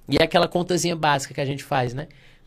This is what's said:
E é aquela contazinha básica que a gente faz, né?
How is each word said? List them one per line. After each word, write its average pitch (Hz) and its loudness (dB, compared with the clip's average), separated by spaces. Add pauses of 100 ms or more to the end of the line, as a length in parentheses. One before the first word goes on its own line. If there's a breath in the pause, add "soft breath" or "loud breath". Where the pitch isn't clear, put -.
E 139 0
é 160 6
aquela 165 4
contazinha 175 0
básica 147 0
que 147 -6
a 143 0
gente 139 -6
faz, 127 -2
né? 139 -10 (380 loud breath)